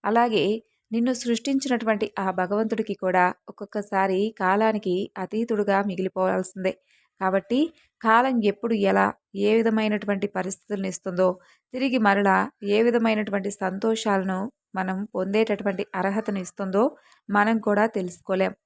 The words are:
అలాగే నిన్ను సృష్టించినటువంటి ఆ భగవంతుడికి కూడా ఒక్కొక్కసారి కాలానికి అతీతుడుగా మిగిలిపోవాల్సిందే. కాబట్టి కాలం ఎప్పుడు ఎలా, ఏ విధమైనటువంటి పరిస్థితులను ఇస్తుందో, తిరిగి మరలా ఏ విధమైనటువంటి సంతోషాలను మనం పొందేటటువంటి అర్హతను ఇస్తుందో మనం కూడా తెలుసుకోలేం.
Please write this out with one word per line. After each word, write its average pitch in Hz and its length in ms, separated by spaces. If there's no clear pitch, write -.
అలాగే 220 400
నిన్ను 233 220
సృష్టించినటువంటి 240 920
ఆ 196 120
భగవంతుడికి 202 640
కూడా 185 300
ఒక్కొక్కసారి 196 720
కాలానికి 208 560
అతీతుడుగా 202 640
మిగిలిపోవాల్సిందే. 185 920
కాబట్టి 190 380
కాలం 240 340
ఎప్పుడు 226 380
ఎలా, 196 240
ఏ 202 200
విధమైనటువంటి 214 720
పరిస్థితులను 190 640
ఇస్తుందో, 185 400
తిరిగి 262 240
మరలా 202 380
ఏ 202 180
విధమైనటువంటి 214 680
సంతోషాలను 196 880
మనం 190 300
పొందేటటువంటి 196 800
అర్హతను 196 460
ఇస్తుందో 190 440
మనం 208 300
కూడా 208 280
తెలుసుకోలేం. 190 680